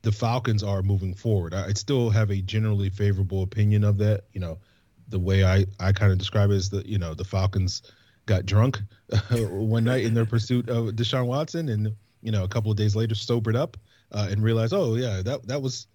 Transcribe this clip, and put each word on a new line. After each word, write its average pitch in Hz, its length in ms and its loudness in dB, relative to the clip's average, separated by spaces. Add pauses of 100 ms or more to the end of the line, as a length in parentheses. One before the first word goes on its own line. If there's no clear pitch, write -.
the 110 100 2
Falcons 113 500 0
are 98 200 -2
moving 95 320 0
forward. 92 400 -2
I, 90 140 -4
I 107 40 -2
still 120 380 0
have 107 200 2
a 98 120 -2
generally 101 480 0
favorable 98 520 0
opinion 104 420 2
of 104 140 2
that. 104 340 0
You 95 80 -8
know, 85 180 -8 (500)
the 98 100 -4
way 95 260 4
I, 92 200 4 (140)
I 95 140 2
kinda 98 240 4
describe 101 340 2
it 101 60 4
is 95 140 -2
that, 98 140 -4
you 98 140 -4
know, 82 160 -4
the 85 100 -8
Falcons 92 580 -2 (440)
got 98 180 2
drunk 104 360 4 (280)
<laughs> - 220 0
one 110 540 0
night 123 200 2
in 113 80 0
their 113 140 2
pursuit 117 420 0
of 117 260 0
Deshaun 120 320 0
Watson, 156 440 -2
and, 107 240 -2 (280)
you 110 100 -4
know, 98 120 0
a 92 40 -4
couple 110 220 -2
of 104 60 0
days 104 180 2
later 110 200 0
sobered 113 420 -2
up, 151 200 -2 (360)
uh, 104 180 -2
and 104 120 0
realized, 113 300 2
"Oh 151 240 0
yeah, 107 260 -2
that, 123 240 -6
that 135 160 -4
was, 131 320 -8